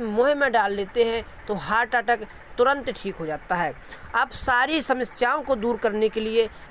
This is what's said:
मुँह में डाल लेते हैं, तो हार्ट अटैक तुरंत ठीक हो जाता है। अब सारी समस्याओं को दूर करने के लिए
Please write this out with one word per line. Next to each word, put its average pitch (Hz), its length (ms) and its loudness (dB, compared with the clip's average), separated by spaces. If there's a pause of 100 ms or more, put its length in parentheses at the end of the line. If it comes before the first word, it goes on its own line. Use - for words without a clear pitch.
मुँह 233 340 2
में 277 180 2
डाल 208 200 2
लेते 202 320 0
हैं, 226 440 -4
तो 214 60 -2
हार्ट 214 400 0
अटैक 226 320 0 (320)
तुरंत 269 320 2
ठीक 196 260 -6
हो 165 100 -8
जाता 156 280 -4
है। 165 200 0 (400)
अब 247 160 2
सारी 269 520 2
समस्याओं 254 600 0
को 262 140 0
दूर 220 200 0
करने 214 320 2
के 220 120 -4
लिए 220 300 2 (200)